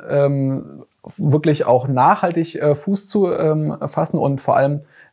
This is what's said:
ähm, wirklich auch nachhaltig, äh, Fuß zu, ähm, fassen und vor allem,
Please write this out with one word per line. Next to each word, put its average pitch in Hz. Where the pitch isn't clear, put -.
ähm, 139
wirklich 151
auch 156
nachhaltig, 165
äh, 147
Fuß 196
zu, 196
ähm, 156
fassen 165
und 135
vor -
allem, 143